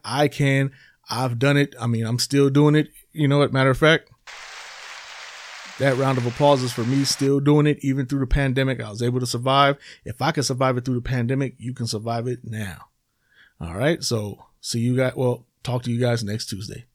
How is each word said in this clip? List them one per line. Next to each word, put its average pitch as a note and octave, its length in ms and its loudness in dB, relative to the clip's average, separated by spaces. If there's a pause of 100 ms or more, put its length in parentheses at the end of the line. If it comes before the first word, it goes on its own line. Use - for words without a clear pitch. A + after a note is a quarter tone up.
I C#3+ 260 2
can. C3+ 420 0 (380)
I've A#2+ 300 -2
done C#3+ 180 4
it. C#3+ 220 0
I A#2 80 -4
mean, A2+ 180 0
I'm A#2 140 -2
still C#3 300 2
doing D3 260 6
it. D3+ 140 2 (220)
You D3+ 160 0
know C#3+ 120 4
what? B2+ 140 2
Matter C3+ 160 4
of B2+ 80 2
fact, D#3 320 4 (1700)
that C3 180 2
round C3 200 2
of A#2+ 80 0
applause C3+ 380 4
is B2 100 -4
for A#2 100 -2
me C3+ 200 2
still C#3 360 2
doing D3 280 6
it, D3 140 2
even C3+ 240 -2
through C#3 140 -2
the C3 80 -2
pandemic. C3+ 540 0
I A2 80 -10
was G#2+ 120 -8
able B2 180 0
to B2+ 60 -2
survive. C3+ 520 2 (260)
If - 180 -10
I D3+ 100 0
can D3+ 120 0
survive C3 340 0
it B2 80 -6
through B2+ 100 -2
the A#2+ 60 -2
pandemic, B2+ 560 -2
you B2 160 -10
can A#2+ 140 -6
survive A#2 400 -4
it B2 160 -6
now. G#2+ 460 -10 (680)
All E2+ 160 -10
right. C#3+ 280 -2
So G#2 420 -6 (160)
see - 180 -6
you B2 160 0
guys. B2+ 200 0
Well, B2 300 -2 (180)
talk B2 200 -4
to A#2+ 80 -4
you A#2+ 80 -2
guys A#2+ 240 0
next G#2 240 -6
Tuesday. A2 480 -12